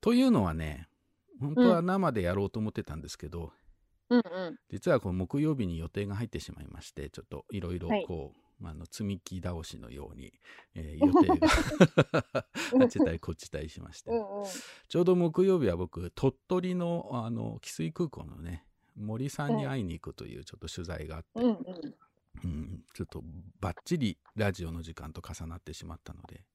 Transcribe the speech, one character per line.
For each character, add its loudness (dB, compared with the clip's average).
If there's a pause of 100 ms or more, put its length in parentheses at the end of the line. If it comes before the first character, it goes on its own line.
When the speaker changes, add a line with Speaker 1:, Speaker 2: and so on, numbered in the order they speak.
Speaker 1:
と 4
い 8
う 8
の 6
は 2
ね、 -4 (520)
本 -2
当 10
は 6
生 2
で 0
や 2
ろ 2
う -2
と -4
思 0
っ -4
て -4
た -10
ん -8
で -12
す -14
け -10
ど、 -10 (580)
Speaker 2:
う 6
ん。 8
う 4
ん -8
う -6
ん。 -14 (100)
Speaker 1:
実 -2
は 6
こ -4
の 0
木 -2
曜 2
日 -2
に -4
予 -6
定 -4
が -6
入 -4
っ -10
て -8
し -12
ま -14
い -14
ま -14
し -18
て、 -10
ち -16
ょ -18
っ -20
と -12
い -6
ろ -4
い -4
ろ -6 (180)
こ -8 (280)
う、 -12
Speaker 2:
は -10
い。 -
Speaker 1:
あ -12
の、 -12
積 -10
み -4
木 -10
倒 -6
し -14
の -16
よ -12
う -16
に、 -16 (400)
え -8
ー、 8
予 6 (100)
定 8
が 4
<laughs> -6
Speaker 2:
う 6
ん。 8
Speaker 1:
あ 8
っ 2
ち -4
た 6
り -4
こ -6
っ -4
ち -14
た -8
り -8
し -16
ま -14
し -18
て。 -10
Speaker 2:
う -2
ん -4
う -6
ん。 -6 (420)
Speaker 1:
ち -2
ょ 6
う 6
ど 8
木 4
曜 6
日 4
は 2
僕、 -6
鳥 2 (120)
取 0
の、 -2
あ -4
の、 -4
汽 -16
水 -4
空 -2
港 -12
の -14
ね、 -10 (300)
森 -6
さ -4
ん 2
に -2
会 -2
い -2
に -4
行 -12
く -14
と -14
い -14
う -14
ち -18
ょ -20
っ -20
と -10
取 -8
材 -8
が -8
あ -10
っ -14
て、 -18
Speaker 2:
う -4
ん。 2
う 6
ん 6
う -6
ん。 -12 (500)
Speaker 1:
う -2
ん、 -8 (100)
ち -14
ょ -4
っ -10
と -12 (360)
バ -2
ッ -8
チ 0
リ 0 (180)
ラ 2
ジ -6
オ -6
の -8
時 -12
間 -10
と -12
重 -10
な -10
っ -14
て -14
し -12
ま -10
っ -18
た -14
の -16
で -18 (100)